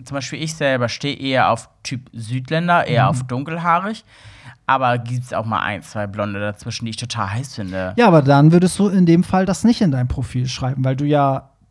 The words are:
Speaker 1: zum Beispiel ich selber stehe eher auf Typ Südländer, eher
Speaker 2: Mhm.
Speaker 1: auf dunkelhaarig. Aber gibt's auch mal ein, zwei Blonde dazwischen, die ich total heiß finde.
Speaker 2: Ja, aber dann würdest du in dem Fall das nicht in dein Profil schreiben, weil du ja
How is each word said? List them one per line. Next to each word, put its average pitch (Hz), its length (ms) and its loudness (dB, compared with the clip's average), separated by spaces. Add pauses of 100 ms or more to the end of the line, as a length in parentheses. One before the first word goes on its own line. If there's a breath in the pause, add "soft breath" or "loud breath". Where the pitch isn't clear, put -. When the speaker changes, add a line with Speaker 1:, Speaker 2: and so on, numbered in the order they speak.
Speaker 1:
zum 139 120 -12
Beispiel 135 280 -8
ich 160 120 -8
selber 131 340 0
stehe 143 260 -6
eher 127 340 0
auf 113 200 -4 (140)
Typ - 280 -10
Südländer, 131 760 -2
eher 117 160 2
Speaker 2:
Mhm. - 60 4
Speaker 1:
auf 127 140 -2
dunkelhaarig. 165 800 -4 (600 loud breath)
Aber 127 320 2
gibt's 120 340 -6
auch 110 140 -4
mal 110 160 -2
ein, 98 220 -4
zwei 104 240 -8
Blonde 101 340 -6
dazwischen, 104 440 -8
die 113 60 -8
ich 113 60 -12
total 110 340 -6
heiß 123 240 -8
finde. 92 400 -6
Speaker 2:
Ja, 233 120 4
aber 165 140 8
dann 143 300 6
würdest 175 280 4
du 202 100 2
in 185 160 4
dem 170 180 6
Fall 190 220 0
das 180 180 -2
nicht 233 180 4
in 175 100 4
dein 123 180 -2
Profil 123 380 -4
schreiben, 131 360 -4
weil 131 140 0
du 147 80 -2
ja 143 460 0 (200)